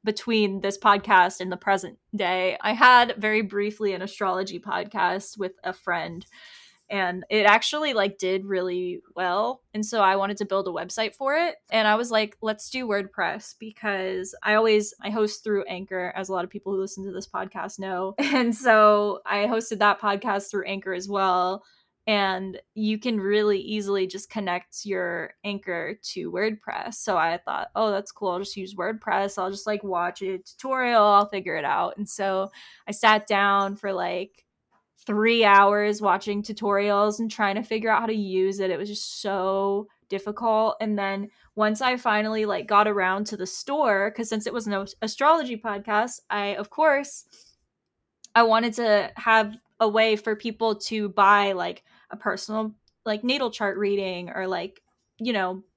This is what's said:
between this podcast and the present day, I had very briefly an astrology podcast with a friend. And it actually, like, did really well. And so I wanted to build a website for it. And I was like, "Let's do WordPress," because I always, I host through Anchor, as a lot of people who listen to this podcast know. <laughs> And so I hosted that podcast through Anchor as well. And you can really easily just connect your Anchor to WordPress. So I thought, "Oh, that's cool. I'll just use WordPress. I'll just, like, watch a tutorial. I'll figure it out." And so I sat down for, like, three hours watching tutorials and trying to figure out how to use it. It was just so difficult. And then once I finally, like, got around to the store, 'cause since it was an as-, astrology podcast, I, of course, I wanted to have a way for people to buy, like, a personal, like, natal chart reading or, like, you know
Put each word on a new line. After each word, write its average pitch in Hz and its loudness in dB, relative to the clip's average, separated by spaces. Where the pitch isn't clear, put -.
between 214 0
this 196 -4
podcast 202 4
and 185 -6
the 226 -6
present 190 -2
day, 185 0
I 214 -2
had 240 8
very 214 0
briefly 202 -2
an 180 -6
astrology 190 -4
podcast 180 -4
with 190 -4
a 180 -6
friend. 170 -6
And 185 -2
it 214 4
actually, 277 4
like, 196 0
did 190 -2
really 180 -4
well. 196 -2
And 214 -4
so 220 0
I 190 6
wanted 196 -2
to 208 -4
build 196 -2
a 180 -6
website 190 -4
for 269 -2
it. 330 0
And 220 2
I 214 4
was 233 0
like, 214 0
"Let's 214 -4
do 254 -6
WordPress," 202 -4
because 190 -6
I 208 2
always, 214 4
I 208 -6
host 214 -2
through 208 0
Anchor, 180 -6
as 190 -6
a 190 -4
lot 175 -2
of 180 -14
people 196 -8
who 190 -2
listen 190 -8
to 196 -10
this 190 -10
podcast 190 -10
know. 190 -6
<laughs> - -8
And 262 0
so 214 4
I 202 -2
hosted 226 -2
that 208 4
podcast 202 -2
through - -4
Anchor 196 -6
as 185 -6
well. 190 0
And 190 -2
you 214 -2
can 220 -2
really 208 2
easily 202 -2
just 196 -12
connect 185 -6
your 180 -6
Anchor 190 -8
to 170 -8
WordPress. 214 -6
So 190 -2
I 160 2
thought, - -4
"Oh, 214 2
that's 202 -4
cool. 196 -6
I'll 175 -4
just 196 -10
use 190 -10
WordPress. 196 -2
I'll 190 -2
just, 202 -8
like, 208 -4
watch 180 -4
a 185 -6
tutorial. 247 0
I'll 202 6
figure 185 -4
it 151 -4
out." 175 -2
And 202 -6
so 196 -2
I 208 -8
sat 214 4
down 196 2
for, 196 -6
like, 180 -6
three 220 4
hours 208 6
watching 202 0
tutorials 208 0
and 226 -4
trying 202 -2
to 214 -4
figure 220 -4
out 220 4
how 233 -6
to 220 -2
use 190 0
it. 190 0
It 175 -2
was 208 -6
just - -10
so 196 -2
difficult. 214 0
And 214 -2
then 196 -4
once 214 0
I 254 2
finally, 214 0
like, 196 -4
got 208 6
around 196 0
to 208 -8
the 185 -6
store, 220 0
'cause 226 -6
since 214 -2
it - -6
was 220 -4
an 208 -2
as-, 196 -6
astrology 269 2
podcast, 214 -2
I, 202 -2
of 202 -8
course, 285 2
I 233 8
wanted 226 4
to 214 2
have 220 2
a 226 4
way 220 4
for 214 -4
people 220 -4
to 214 -4
buy, 202 4
like, 175 -6
a 214 -14
personal, 214 -6
like, 214 -4
natal 254 0
chart 196 -4
reading 190 -2
or, 190 -6
like, 185 -6
you 233 -4
know 190 -2